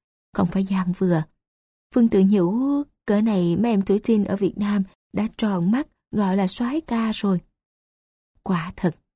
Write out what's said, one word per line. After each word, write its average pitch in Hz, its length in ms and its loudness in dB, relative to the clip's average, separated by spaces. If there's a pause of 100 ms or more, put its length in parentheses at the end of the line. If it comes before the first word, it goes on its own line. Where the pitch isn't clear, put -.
(320)
Không 185 200 0
phải 190 120 0
gian 190 340 -2
vừa. 175 240 2 (720)
Phương 233 140 4
tự 196 220 4
nhủ, 233 520 2 (240)
cỡ 208 140 2
này 185 360 0
mấy 233 160 0
em 196 100 2
tuổi 196 160 2
teen 208 260 2
ở 196 120 -4
Việt 196 220 -2
Nam 208 240 0 (300)
đã 208 140 -4 (100)
tròn 190 340 0
mắt, 254 180 0 (220)
gọi 190 260 0
là 196 100 2
soái 247 340 -2
ca 233 340 -4
rồi. 190 260 -2 (1000)
Quả 180 340 -4
thật, 170 200 -2 (200)